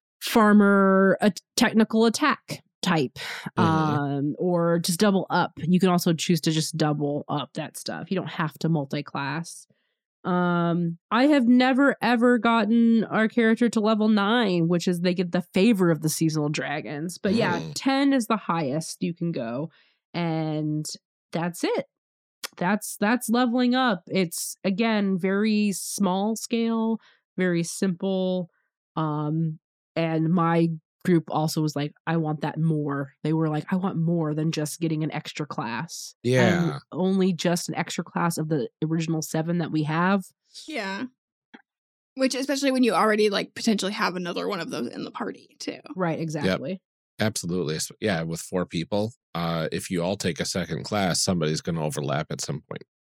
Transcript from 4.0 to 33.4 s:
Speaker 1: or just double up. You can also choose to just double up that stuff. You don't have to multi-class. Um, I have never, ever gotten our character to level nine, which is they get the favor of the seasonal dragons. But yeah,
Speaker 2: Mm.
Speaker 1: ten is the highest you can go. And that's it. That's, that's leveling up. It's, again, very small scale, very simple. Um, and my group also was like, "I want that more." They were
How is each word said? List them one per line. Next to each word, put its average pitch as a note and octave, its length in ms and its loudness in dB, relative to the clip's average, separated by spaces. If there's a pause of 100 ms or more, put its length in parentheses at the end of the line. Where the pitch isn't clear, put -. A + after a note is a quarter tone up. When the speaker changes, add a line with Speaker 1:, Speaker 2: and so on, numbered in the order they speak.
Speaker 1:
or E3+ 400 2
just E3+ 220 -2
double F#3+ 300 6
up. D#3+ 280 2
You F3 220 4
can F#3 80 6
also F3 240 4
choose E3 300 2
to E3 80 0
just D#3 260 0
double D3 520 0
up C#3+ 260 -4
that D3 220 -8
stuff. G2 340 -10
You G3 60 -2
don't D#3+ 140 -4
have - 300 -6
to D#3+ 80 0
multi-class. D3 960 -4 (580)
Um, F3 760 0 (120)
I B3 180 4
have C#4+ 200 4
never, B3+ 540 4
ever B3 360 4
gotten A3+ 680 4
our A3 220 2
character A3+ 440 4
to A3+ 100 0
level G#3+ 280 2
nine, G3+ 600 4
which E3+ 180 0
is F3 140 0
they F3+ 140 2
get F3 180 -2
the F3+ 80 2 (140)
favor F#3+ 360 6
of D3+ 120 0
the D#3 80 0
seasonal D3+ 400 0
dragons. D3 680 -6
But G3 160 0
yeah, F#3+ 240 0
Speaker 2:
Mm. D#3+ 160 -10
Speaker 1:
ten C4+ 380 2
is B3+ 140 2
the A3+ 100 0
highest E3 640 -4
you F3 120 -2
can E3+ 180 -4
go. C3+ 380 -6 (420)
And D#3 720 -2 (480)
that's E3+ 320 -4
it. A4 220 -2 (720)
That's, G3 420 -2
that's A3+ 300 0
leveling B3 440 2
up. B3 340 0
It's, - 560 -2
again, G3+ 540 0
very G#3 540 0
small G3 640 -2
scale, A3+ 640 -2 (380)
very F3 240 0
simple. F#3 880 -2 (460)
Um, D#3 600 -2 (380)
and D#3+ 320 0
my E3+ 400 2 (380)
group E3+ 240 4
also D#3 320 -2
was D3+ 120 -2
like, D3 200 -6 (120)
"I E3 120 0
want D3+ 240 -4
that D#3 160 -4
more." D3 560 -2 (100)
They D#3 80 0
were D#3+ 160 0